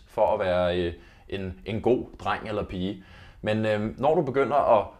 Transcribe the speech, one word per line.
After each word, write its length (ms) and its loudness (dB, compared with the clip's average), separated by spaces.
for 260 2
at 60 0
være, 400 2
øh, 140 -2
en, 360 -8
en 160 -6
god 240 2
dreng 280 -6
eller 160 -4
pige. 400 -6
Men, 240 0
øhm, 320 0
når 180 2
du 60 2
begynder 580 4
at 60 0